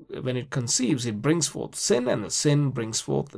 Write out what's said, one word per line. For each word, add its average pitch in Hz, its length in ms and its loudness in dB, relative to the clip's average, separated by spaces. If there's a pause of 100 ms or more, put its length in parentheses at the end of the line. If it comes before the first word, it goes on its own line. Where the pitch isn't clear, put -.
(220)
when 127 160 -2
it 120 120 -6
conceives, 131 560 0
it 107 160 -2
brings 165 280 2
forth - 260 -8
sin, 247 320 2
and - 160 0
the 87 80 -8
sin 143 380 4
brings 120 320 -2
forth 139 360 -2